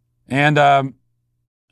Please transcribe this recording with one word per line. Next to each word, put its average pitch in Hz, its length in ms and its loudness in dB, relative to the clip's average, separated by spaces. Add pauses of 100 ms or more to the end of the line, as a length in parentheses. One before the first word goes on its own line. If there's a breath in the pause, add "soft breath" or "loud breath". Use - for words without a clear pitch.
(260)
And, 147 300 -2
um, 139 380 0 (760)